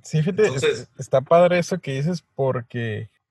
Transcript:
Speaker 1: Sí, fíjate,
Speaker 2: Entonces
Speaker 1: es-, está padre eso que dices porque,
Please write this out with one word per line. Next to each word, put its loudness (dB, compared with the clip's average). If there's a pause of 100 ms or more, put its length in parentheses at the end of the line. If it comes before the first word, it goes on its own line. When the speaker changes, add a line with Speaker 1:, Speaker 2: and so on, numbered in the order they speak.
Speaker 1:
Sí, -4
fíjate, 0
Speaker 2:
Entonces 0
Speaker 1:
es-, -18 (100)
está 0
padre 4
eso -2
que -8
dices -4 (120)
porque, -4 (220)